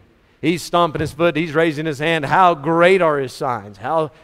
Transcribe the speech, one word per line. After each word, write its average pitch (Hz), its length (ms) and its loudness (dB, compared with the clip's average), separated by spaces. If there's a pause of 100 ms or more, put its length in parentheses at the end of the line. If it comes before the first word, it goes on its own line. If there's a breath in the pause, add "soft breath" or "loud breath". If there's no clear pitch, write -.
(400 soft breath)
He's 160 220 -2
stomping 170 380 0
his 156 120 -4
foot. 170 240 0
He's 156 180 -2
raising 160 320 0
his 151 120 -6
hand. 151 280 -2
How 170 280 4
great 170 480 2
are 156 160 2
his 131 140 -4
signs. 104 460 -6
How, 151 340 -4 (120 soft breath)